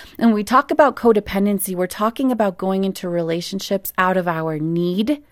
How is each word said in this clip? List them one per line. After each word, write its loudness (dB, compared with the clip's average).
And 4
when 4
we 0
talk 2
about 4
codependency, 2
we're 0
talking -2
about 0
going 0
into -4
relationships -4
out 2
of -2
our -4
need -2